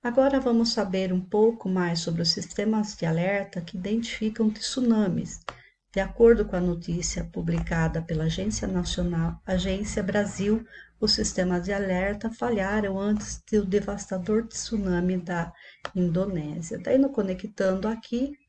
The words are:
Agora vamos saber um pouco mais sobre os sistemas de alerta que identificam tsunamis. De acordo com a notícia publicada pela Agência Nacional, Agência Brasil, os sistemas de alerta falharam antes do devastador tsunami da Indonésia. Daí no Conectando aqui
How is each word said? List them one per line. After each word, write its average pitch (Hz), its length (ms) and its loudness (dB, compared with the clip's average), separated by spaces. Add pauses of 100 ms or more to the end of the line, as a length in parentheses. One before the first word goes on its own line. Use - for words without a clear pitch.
Agora 262 380 4
vamos 233 320 4
saber 190 400 0
um 180 80 2
pouco 214 480 2
mais 175 320 0
sobre 165 220 -2
os 170 80 2
sistemas 208 680 -2
de - 80 -6
alerta 185 560 0
que 165 160 -12
identificam 220 720 -2
tsunamis. 214 920 0 (500)
De 196 100 -2
acordo 226 440 6
com 208 100 -4
a 175 60 2
notícia 170 640 -2
publicada 165 760 0
pela 160 220 -2
Agência 190 440 -2
Nacional, 175 800 0
Agência 190 560 -2
Brasil, 202 640 0 (360)
os 214 120 4
sistemas 180 520 0
de 196 80 -2
alerta 202 580 -2
falharam 208 680 -2
antes 208 520 -2
do 208 140 4
devastador 202 840 -2
tsunami 185 680 -2
da 170 340 -4 (440)
Indonésia. 175 840 -2
Daí - 200 2
no 277 100 6
Conectando 196 800 -2
aqui 233 440 -4 (160)